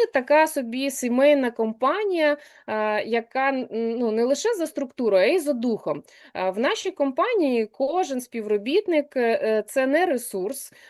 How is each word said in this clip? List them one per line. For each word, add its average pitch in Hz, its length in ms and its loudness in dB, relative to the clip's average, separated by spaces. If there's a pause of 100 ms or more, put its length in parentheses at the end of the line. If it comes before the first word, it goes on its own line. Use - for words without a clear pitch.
(140)
така 294 340 4
собі 262 440 -4
сімейна 262 600 2
компанія, 294 880 0 (300)
е, 214 360 -2
яка, 233 460 -2
н-, 262 220 -4
ну, 226 400 -2
не 226 120 0
лише 285 300 0
за 339 140 -2
структурою, 247 560 0
а - 20 4
й 339 140 4
за 294 140 -2
духом. 220 500 -4 (320)
Е, 185 140 -2
в 185 100 -4
нашій 370 320 -2
компанії 277 760 0
кожен 277 560 -2
співробітник, 247 960 -2
е, 233 260 2
е, — 220 240 2
це 262 200 0
не 311 180 2
ресурс, 233 680 -6 (160)